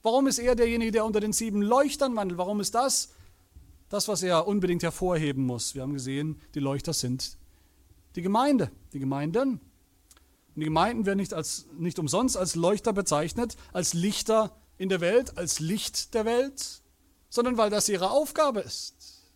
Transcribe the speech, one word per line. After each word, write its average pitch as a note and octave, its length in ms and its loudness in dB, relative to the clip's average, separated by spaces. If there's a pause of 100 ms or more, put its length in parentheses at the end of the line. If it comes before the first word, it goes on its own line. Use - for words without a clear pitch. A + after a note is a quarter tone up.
Warum B3+ 240 4
ist C4 140 0
er A#3+ 160 2
derjenige, A#3 340 2
der G#3+ 140 4
unter G#3+ 160 2
den G#3+ 120 0
sieben G#3 300 0
Leuchtern B3+ 540 4
wandelt? F#3+ 220 -2
Warum G3 200 -2
ist G3 160 -4
das B3+ 380 0 (760)
das, G3+ 180 -2
was F#3+ 160 -2
er F3 240 4
unbedingt F#3 340 2
hervorheben D#3 640 0
muss? B2 300 -4
Wir C3 60 -8
haben C#3 100 -6
gesehen, C#3+ 480 -4 (160)
die D3+ 40 -4
Leuchter C#3 340 -2
sind - 420 -4 (800)
die F3 60 -6
Gemeinde, A3 500 2 (200)
die D3 60 -10
Gemeinden. D3+ 600 -2 (1000)
Die D#3 60 -2
Gemeinden F#3+ 400 2
werden G3 100 0
nicht G3 160 -2
als, - 360 -8 (100)
nicht E3+ 200 -4
umsonst F3+ 380 0
als F#3 180 -2
Leuchter F#3+ 380 2
bezeichnet, F#3+ 640 -2 (160)
als F3+ 220 -2
Lichter G#3 600 0 (220)
in F#3+ 140 -4
der F#3 100 0
Welt, G3+ 380 2
als F3 200 -4
Licht - 540 -4
der A3 140 0
Welt, B3+ 560 -2 (480)
sondern A#3+ 260 0
weil G#3+ 140 4
das G#3 180 0
ihre F#3+ 220 0
Aufgabe C#4+ 500 2
ist. - 600 -14 (140)